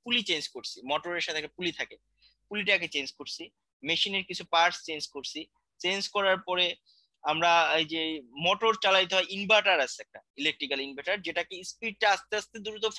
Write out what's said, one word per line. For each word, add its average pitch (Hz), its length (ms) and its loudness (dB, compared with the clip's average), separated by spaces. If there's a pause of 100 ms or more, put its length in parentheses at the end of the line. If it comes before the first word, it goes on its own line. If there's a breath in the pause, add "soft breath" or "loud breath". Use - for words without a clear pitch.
পুলি 240 200 0
change 156 200 -2 (120)
করছি, - 260 -12
মোটরের 151 440 -2
সাথে 156 140 -4
একটা 151 180 -10
পুলি 175 140 -2
থাকে, - 240 -8 (540 soft breath)
পুলিটাকে 196 380 0
change 139 240 -6
করছি, - 320 -12 (400)
মেশিনের 190 460 0
কিছু 180 140 -10 (100)
parts 170 340 4
change 151 200 -6
করছি। 143 320 -10 (400)
change 196 220 -2 (140)
করার 190 320 4
পরে 180 180 2 (580 soft breath)
আমরা 160 280 4 (280)
এই 165 60 2
যে 160 160 -4 (440)
মোটর 202 280 4 (100)
চালাইতে 190 320 4
হয়, 180 140 2
inverter 196 500 4
আছে 131 220 -2
একটা, - 180 -20 (180)
electrical 139 440 -2
inverter, 139 400 -4
যেটাকে 170 420 -6
স্পিডটা 220 480 -4
আস্তে - 240 -2
আস্তে 214 240 -6
দ্রুত 214 260 -6 (140)